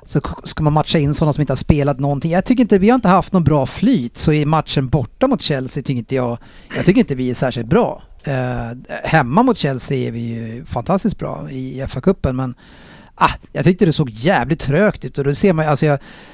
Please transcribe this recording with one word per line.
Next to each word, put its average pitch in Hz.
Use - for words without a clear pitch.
så -
k-, -
ska -
man 151
matcha 151
in 143
sådana 151
som 151
inte 143
har 127
spelat 139
någonting. 143
Jag 180
tycker 247
inte, 202
vi 190
har 254
inte 240
haft 175
någon 180
bra 139
flyt, 185
så 160
i 151
matchen 147
borta 156
mot 269
Chelsea 131
tycker 131
inte 117
jag, 120
jag 127
tycker 180
inte 147
vi 127
är 120
särskilt 120
bra. 180
Eh, 127
hemma 151
mot 254
Chelsea 131
är 117
vi 117
ju 117
fantastiskt 180
bra 156
i 131
F 135
A-cupen, 135
men, 127
ah, 175
jag -
tyckte 185
det 160
såg 135
jävligt 131
trögt 160
ut, -
och 139
då 143
ser 196
man, 156
alltså, 151
jag, 143